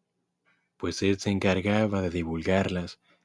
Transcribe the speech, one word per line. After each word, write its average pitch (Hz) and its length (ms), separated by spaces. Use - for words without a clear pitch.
pues - 260
él 98 160
se - 120
encargaba 101 720
de 90 80
divulgarlas 87 880